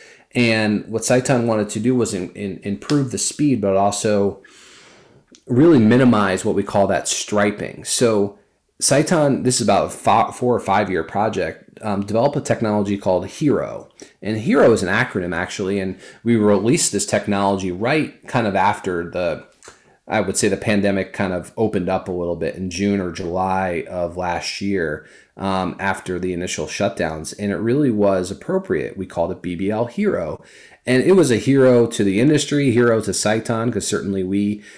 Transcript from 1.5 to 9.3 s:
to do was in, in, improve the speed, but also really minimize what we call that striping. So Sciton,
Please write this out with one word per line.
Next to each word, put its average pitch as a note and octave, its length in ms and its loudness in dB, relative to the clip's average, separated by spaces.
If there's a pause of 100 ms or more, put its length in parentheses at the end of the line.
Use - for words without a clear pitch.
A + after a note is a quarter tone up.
to A2 100 -6
do B2 160 0
was G#2+ 180 0
in, F#2 200 -6
in, G2 280 -8
improve B2+ 480 -2
the B2 80 -6
speed, C#3 420 0
but G2 160 2
also G2+ 680 0 (1040)
really C#3 320 6
minimize G#2+ 640 4
what G#2 100 0
we G2+ 80 0
call G2+ 240 2
that F#2 220 -2
striping. G#2 760 -2
So G#2 560 0 (440)
Sciton, D3 600 2